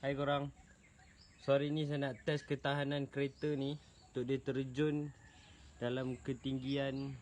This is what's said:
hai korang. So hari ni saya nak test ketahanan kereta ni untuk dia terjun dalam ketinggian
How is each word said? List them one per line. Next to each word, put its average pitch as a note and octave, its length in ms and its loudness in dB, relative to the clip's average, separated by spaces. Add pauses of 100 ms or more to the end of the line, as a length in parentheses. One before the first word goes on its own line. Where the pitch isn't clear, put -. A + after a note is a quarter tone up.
hai C#3 80 2
korang. C#3 400 2 (880)
So C#3 160 6
hari C#3+ 160 2
ni D3+ 160 0
saya D3 80 0
nak C3+ 320 -2
test D3+ 160 0
ketahanan C#3+ 640 0
kereta C#3+ 480 0
ni C#3 240 -2 (320)
untuk B2+ 160 -2
dia C3+ 80 4
terjun C3+ 720 0 (720)
dalam B2+ 400 -2
ketinggian C3+ 1000 -2